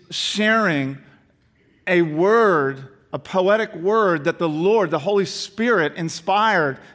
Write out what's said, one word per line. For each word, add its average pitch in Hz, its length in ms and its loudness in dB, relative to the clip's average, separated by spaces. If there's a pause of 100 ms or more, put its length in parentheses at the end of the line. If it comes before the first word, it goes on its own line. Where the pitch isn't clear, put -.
sharing 190 880 0 (880)
a 180 160 2
word, 160 960 0 (160)
a 143 60 -6
poetic 202 560 0
word 180 480 0
that 160 160 -2
the 170 100 0
Lord, 175 420 0
the 156 80 -2
Holy 196 260 0
Spirit, 214 720 -2
inspired 180 840 0 (160)